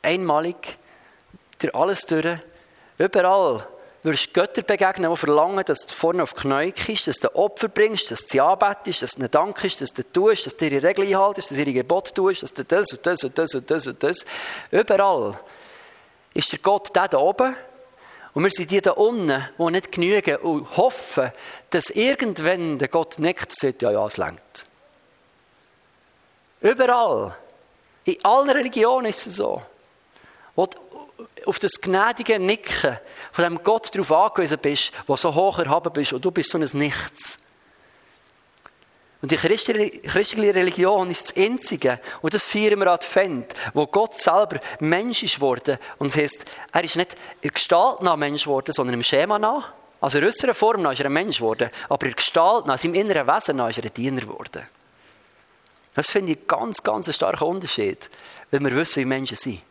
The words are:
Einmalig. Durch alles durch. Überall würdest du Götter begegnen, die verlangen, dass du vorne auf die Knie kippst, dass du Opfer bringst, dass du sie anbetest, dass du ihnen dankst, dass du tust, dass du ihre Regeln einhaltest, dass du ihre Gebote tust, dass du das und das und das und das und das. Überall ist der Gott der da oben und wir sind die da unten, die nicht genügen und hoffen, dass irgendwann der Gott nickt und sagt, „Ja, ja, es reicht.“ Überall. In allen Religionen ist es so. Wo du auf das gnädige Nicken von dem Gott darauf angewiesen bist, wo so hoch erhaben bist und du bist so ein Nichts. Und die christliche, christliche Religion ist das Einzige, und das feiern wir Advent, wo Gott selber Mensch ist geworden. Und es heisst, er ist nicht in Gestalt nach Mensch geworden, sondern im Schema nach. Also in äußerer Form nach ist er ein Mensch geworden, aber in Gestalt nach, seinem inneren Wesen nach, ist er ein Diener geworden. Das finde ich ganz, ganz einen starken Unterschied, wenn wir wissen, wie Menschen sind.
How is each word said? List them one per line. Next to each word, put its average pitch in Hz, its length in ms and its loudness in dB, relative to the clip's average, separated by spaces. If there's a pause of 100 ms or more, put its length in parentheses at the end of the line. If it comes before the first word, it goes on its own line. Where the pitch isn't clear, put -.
Einmalig. 170 720 -2 (800)
Durch - 160 -2
alles 180 320 0
durch. 160 340 -2 (600)
Überall 180 680 4 (360)
würdest 156 240 0
du - 120 0
Götter 208 220 0
begegnen, 190 480 2
die 165 80 0
verlangen, 165 480 2
dass - 220 -2
du - 60 -14
vorne 170 280 0
auf - 120 -2
die - 80 -12
Knie 139 300 0
kippst, - 360 -4
dass 143 100 -2
du - 180 0
Opfer 202 340 0
bringst, 214 420 0
dass 113 100 -6
du - 120 -6
sie 135 80 4
anbetest, 190 600 2
dass 127 140 -4
du 135 60 -8
ihnen 123 100 -4
dankst, 185 500 0
dass 131 120 -6
du 127 100 -8
tust, 202 420 2
dass - 100 -10
du 160 120 -2
ihre 139 200 2
Regeln 196 200 2
einhaltest, 196 420 2
dass 139 80 -6
du 147 60 0
ihre 143 100 0
Gebote 147 400 0
tust, 190 300 0
dass - 100 -10
du 135 100 -8
das 190 300 2
und - 120 -10
das 175 180 0
und 131 140 -4
das 160 180 0
und 127 160 -4
das 147 160 0
und - 160 -6
das. 170 220 -2 (440)
Überall 190 720 2 (960)
ist - 160 -2
der 151 80 -6
Gott - 360 0
der 185 120 4
da 151 100 0
oben 202 380 2 (760)
und 147 100 0
wir 190 80 2
sind 165 180 -4
die 190 120 2
da 190 100 4
unten, 185 520 2 (140)
die 170 140 0
nicht 185 200 -4
genügen 180 460 0
und 160 400 -4
hoffen, 151 540 0 (400)
dass 170 180 0
irgendwann 180 880 0
der 131 120 -2
Gott 165 280 -2
nickt 165 280 -2
und - 140 -8
sagt, 131 220 -2
„Ja, 117 80 2
ja, 104 160 2
es 104 140 -8
reicht.“ - 480 -10 (2000)
Überall. 233 720 2 (680)
In 185 200 -4
allen 269 240 4
Religionen 240 580 2
ist - 200 -6
es 190 80 -12
so. - 260 -4 (960)
Wo 180 100 2
du - 120 -16 (680)
auf - 140 -2
das - 200 -2
gnädige 208 600 0
Nicken 185 580 0 (340)
von 170 120 0
dem 170 200 -2
Gott 220 300 2
darauf 190 180 -2
angewiesen 165 460 2
bist, - 340 0 (140)
wo 139 100 0
so 151 200 0
hoch 185 240 2
erhaben 151 340 0
bist 143 200 -2
und 131 120 -6
du 180 60 2
bist 170 180 -2
so - 80 -2
ein 156 160 0
Nichts. - 640 -4 (1800)
Und 139 100 -2
die 160 60 4
christliche, 214 640 0
christliche 208 540 0
Religion 185 560 2
ist - 180 -6
das - 80 -4
Einzige, 185 640 0 (220)
und 160 120 -2
das 208 100 0
feiern 208 360 2
wir 190 80 4
Advent, 175 680 0 (200)
wo 147 120 2
Gott 220 300 0
selber 175 440 2 (200)
Mensch 185 420 -2
ist 220 140 -2
geworden. 135 420 0 (220)
Und 143 80 -2
es 131 80 -2
heisst, 147 300 -2 (260)
er 170 120 0
ist 160 120 -4
nicht 175 200 -2 (260)
in 151 100 -4
Gestalt 190 500 4
nach 180 140 4
Mensch 147 280 -2
geworden, 139 280 -2
sondern 123 240 0
im 117 80 -2
Schema 180 340 2
nach. 233 340 -2 (300)
Also 139 160 0
in 147 80 2
äußerer 233 300 0
Form 214 260 2
nach 143 120 2
ist 120 60 -4
er 139 80 -2
ein 139 60 -2
Mensch 175 240 0
geworden, 113 320 0 (200)
aber 139 180 -2
in 120 80 -4
Gestalt 190 500 2
nach, 131 120 0
seinem 170 180 -2
inneren 185 320 0
Wesen 147 300 0
nach, 120 120 0
ist 113 80 -6
er 110 80 -6
ein 107 80 -8
Diener 127 280 -4
geworden. - 460 -14 (1300)
Das 147 160 0
finde 185 220 0
ich - 140 -6
ganz, 220 360 -2
ganz 208 240 -2
einen 160 60 -4
starken - 320 0
Unterschied, 165 640 -4 (420)
wenn 139 120 0
wir 131 120 0
wissen, 151 260 0
wie 123 40 -2
Menschen 135 320 -4
sind. 104 340 -8